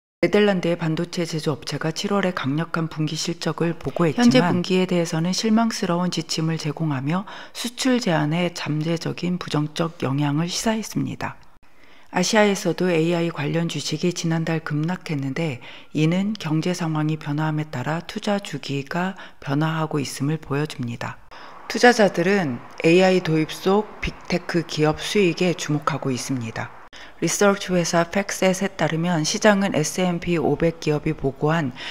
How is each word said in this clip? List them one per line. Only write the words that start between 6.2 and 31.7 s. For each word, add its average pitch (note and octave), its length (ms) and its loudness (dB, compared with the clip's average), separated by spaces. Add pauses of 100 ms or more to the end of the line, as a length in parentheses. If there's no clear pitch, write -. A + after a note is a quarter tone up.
제공하며 D#3 720 -2 (260)
수출 B3 480 0
제한에 E3+ 540 0
잠재적인 D#3+ 840 -2
부정적 D3+ 640 -2
영향을 C#3+ 460 0
시사했습니다. G3+ 880 -4 (720)
아시아에서도 F#3 800 2
에이아이 E3+ 380 2
관련 D#3+ 400 -2
주식이 D#3+ 460 -2
지난달 E3 460 0
급락했는데 D3+ 1000 -2 (320)
이는 F3+ 460 2
경제 D#3+ 340 0
상황이 D#3 460 -2
변화함에 D3+ 460 -2
따라 D3+ 360 -4
투자 G3+ 380 -4
주기가 F3 800 -6 (240)
변화하고 D#3 600 -2
있음을 C#3 380 -4
보여줍니다. C3 800 -6 (500)
투자자들은 F#3+ 920 4 (220)
에이아이 F#3 380 6
도입 D#3 320 0
속 G#3 480 0
빅테크 - 680 -2
기업 D3+ 340 0
수익에 F3+ 500 2
주목하고 D3+ 580 -2
있습니다. A#2+ 600 -4 (500)
리서치 G3 520 2
회사 E3+ 320 2
팩셋에 F#3 720 0
따르면 E3 480 0
시장은 G3+ 500 2
에스앤피 F3 640 0
오백 D#3+ 440 2
기업이 D3+ 340 0
보고한 D3 580 0 (180)